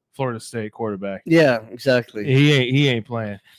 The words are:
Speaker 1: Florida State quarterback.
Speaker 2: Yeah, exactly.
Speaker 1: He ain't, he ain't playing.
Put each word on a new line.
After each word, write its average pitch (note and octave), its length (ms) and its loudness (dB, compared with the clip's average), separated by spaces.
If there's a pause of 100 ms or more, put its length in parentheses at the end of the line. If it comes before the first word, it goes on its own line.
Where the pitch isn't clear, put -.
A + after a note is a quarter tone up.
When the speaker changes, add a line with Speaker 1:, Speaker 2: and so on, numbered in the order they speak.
(120)
Speaker 1:
Florida B2 280 -6
State A2 320 -10
quarterback. G2 520 -8
Speaker 2:
Yeah, D3+ 360 4 (100)
exactly. B2 540 -2
Speaker 1:
He C#3+ 280 4
ain't, B2+ 220 2
he C#3+ 140 2
ain't A#2 180 -2
playing. A2 320 -8 (200)